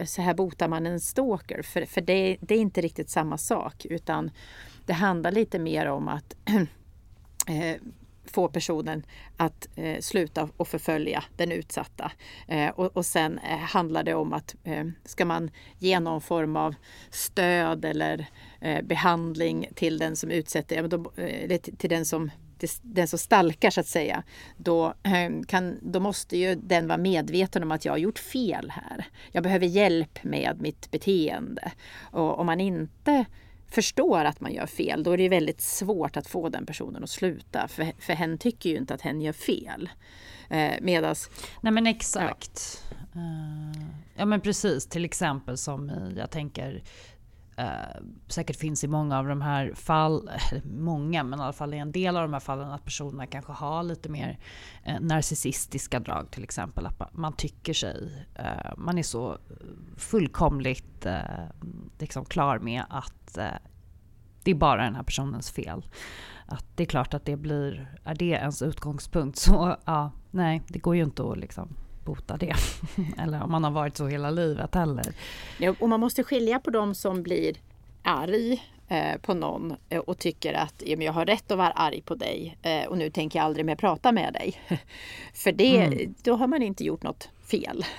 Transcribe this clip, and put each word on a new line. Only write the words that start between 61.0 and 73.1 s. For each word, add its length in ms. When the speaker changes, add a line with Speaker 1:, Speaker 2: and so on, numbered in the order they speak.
Speaker 2:
eh, 140
liksom 260
klar 340
med 320
att, 480
eh, 80
det 80
är 40
bara 300
den 100
här 80
personens 480
fel. 360
Att 180
det 80
är 40
klart 280
att 100
det 120
blir, 580
är 100
det 160
ens 320
utgångspunkt, 760
så 460
ja, 260
nej, 380
det 100
går 180
ju 60
inte 200
att 160
liksom 380
bota 320
det. 180
<laughs> 320